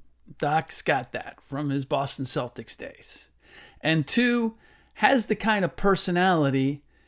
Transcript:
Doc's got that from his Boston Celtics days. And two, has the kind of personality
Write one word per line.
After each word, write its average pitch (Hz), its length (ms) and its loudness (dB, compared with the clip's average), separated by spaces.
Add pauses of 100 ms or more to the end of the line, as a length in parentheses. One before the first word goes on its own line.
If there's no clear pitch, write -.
(380)
Doc's 156 440 -2
got 131 300 -2
that - 300 -12
from 143 300 -6
his 139 120 -2
Boston 139 420 -2
Celtics - 520 -6
days. - 520 -16 (520)
And 156 260 0
two, 240 480 2 (400)
has 226 300 4
the 202 100 0
kind 208 300 0
of - 100 -6
personality 165 1080 2 (240)